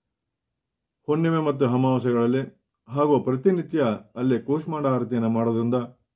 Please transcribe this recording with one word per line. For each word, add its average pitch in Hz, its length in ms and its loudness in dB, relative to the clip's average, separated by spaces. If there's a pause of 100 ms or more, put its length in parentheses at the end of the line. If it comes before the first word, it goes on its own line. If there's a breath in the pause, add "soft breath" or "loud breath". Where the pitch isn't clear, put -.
(1080)
ಹುಣ್ಣಿಮೆ 165 320 2
ಮತ್ತು 139 280 0
ಅಮಾವಾಸ್ಯೆಗಳಲ್ಲಿ 123 960 0 (280)
ಹಾಗೂ 143 320 2
ಪ್ರತಿನಿತ್ಯ 156 640 -2 (320)
ಅಲ್ಲಿ 123 240 0
ಕೂಷ್ಮಾಂಡ 151 460 -4
ಆರತಿಯನ್ನ 120 400 -2
ಮಾಡೋದ್ರಿಂದ 117 480 0 (420)